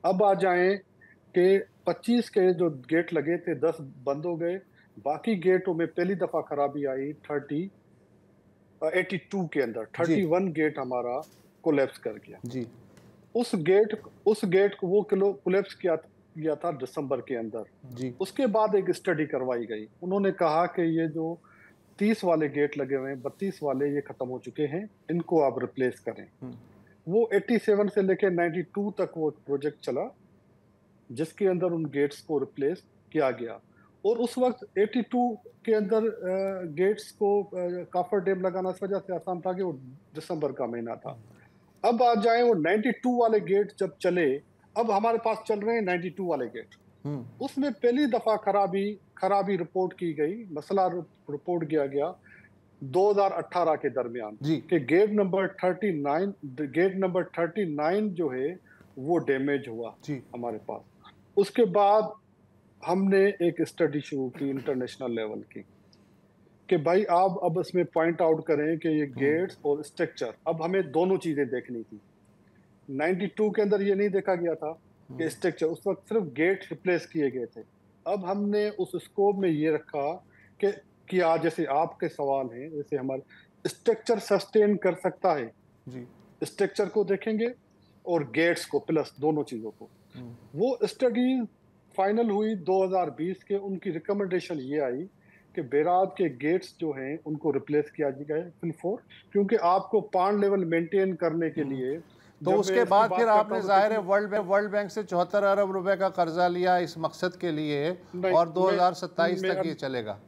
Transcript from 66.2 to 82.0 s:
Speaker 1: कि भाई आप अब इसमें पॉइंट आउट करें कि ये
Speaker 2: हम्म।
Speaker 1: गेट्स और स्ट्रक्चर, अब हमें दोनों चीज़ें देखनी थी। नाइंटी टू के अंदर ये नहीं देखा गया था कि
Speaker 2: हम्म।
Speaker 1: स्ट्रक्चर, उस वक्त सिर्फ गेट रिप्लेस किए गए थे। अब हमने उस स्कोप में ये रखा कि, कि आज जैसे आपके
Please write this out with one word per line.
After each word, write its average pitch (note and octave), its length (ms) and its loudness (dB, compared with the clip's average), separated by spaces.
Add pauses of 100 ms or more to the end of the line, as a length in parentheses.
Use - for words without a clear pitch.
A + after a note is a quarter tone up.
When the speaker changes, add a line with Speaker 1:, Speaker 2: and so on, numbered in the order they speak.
Speaker 1:
कि F#3 80 4
भाई E3+ 280 2
आप F3+ 400 2
अब F3 160 0
इसमें F3 240 0
पॉइंट E3 380 0
आउट D#3+ 240 2
करें D#3 320 0
कि D#3+ 100 -2
ये D3+ 180 2
Speaker 2:
हम्म। C3 80 -12
Speaker 1:
गेट्स D#3 500 0
और D3 180 0
स्ट्रक्चर, C#3+ 520 -6 (120)
अब D#3+ 160 -2
हमें F3 300 -2
दोनों F3+ 260 2
चीज़ें C#3+ 280 -2
देखनी A#2+ 360 -6
थी। A2 180 -16 (920)
नाइंटी E3+ 360 0
टू G#3+ 240 0
के G#3 120 0
अंदर G3+ 200 2
ये G3+ 120 4
नहीं G3+ 140 2
देखा F#3+ 260 0
गया E3+ 200 0
था D#3 180 -6 (360)
कि C3 60 -16
Speaker 2:
हम्म। D#3 140 -4
Speaker 1:
स्ट्रक्चर, D#3+ 380 -2
उस D#3+ 200 -4
वक्त - 220 -4
सिर्फ G#3+ 140 0
गेट E3 480 0
रिप्लेस F3 360 -2
किए D3 240 0
गए B2 160 -6
थे। - 360 -20 (240)
अब F#3 180 -4
हमने G3+ 460 0
उस F#3 220 -6 (120)
स्कोप G3+ 320 2
में F#3+ 120 0
ये D#3 240 2
रखा D3+ 540 -4 (340)
कि, G3+ 120 2 (360)
कि F#3 120 0
आज E3 220 2
जैसे E3 220 0
आपके D#3 440 -2